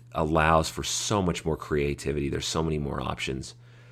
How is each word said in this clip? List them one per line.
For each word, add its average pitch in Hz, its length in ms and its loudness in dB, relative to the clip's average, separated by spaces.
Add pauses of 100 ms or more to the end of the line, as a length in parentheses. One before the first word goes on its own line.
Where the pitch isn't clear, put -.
(120)
allows 80 560 4
for - 140 -6
so - 400 0
much 85 220 -2
more 78 120 0
creativity. 71 720 -2
There's 69 180 -4
so 82 180 0
many 78 140 0
more 71 220 -4
options. - 540 -6 (380)